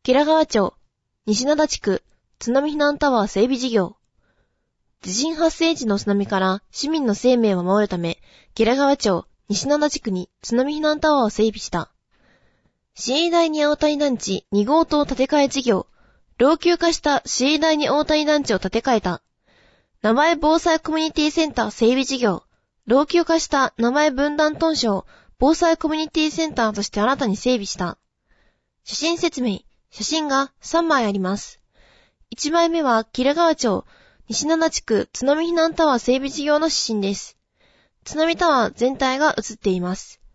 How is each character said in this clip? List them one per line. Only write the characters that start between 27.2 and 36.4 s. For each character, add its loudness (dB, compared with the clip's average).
に -2
整 0
備 -2
し -10
た。 -8
写 -14
真 -2
説 -4
明。 -4
写 -14
真 -2
が -2
三 -2
枚 2
あ -2
り -4
ま -2
す。 -16
一 -4
枚 6
目 0
は 2
吉 0
良 2
川 2
町、 -2
西 -6
灘 2
地 -4
区 -2
津 -8
波 0
避 -4
難 0
タ 2
ワ 2
ー -2
整 0
備 -6
事 -8